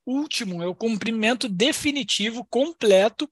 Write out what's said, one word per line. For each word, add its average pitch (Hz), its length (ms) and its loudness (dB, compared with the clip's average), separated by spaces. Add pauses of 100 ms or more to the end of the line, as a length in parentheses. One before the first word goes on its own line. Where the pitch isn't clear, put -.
último, 247 560 -4
é 175 60 -4
o 180 80 -4
cumprimento 226 720 -2
definitivo, 226 1000 -2
completo 226 840 2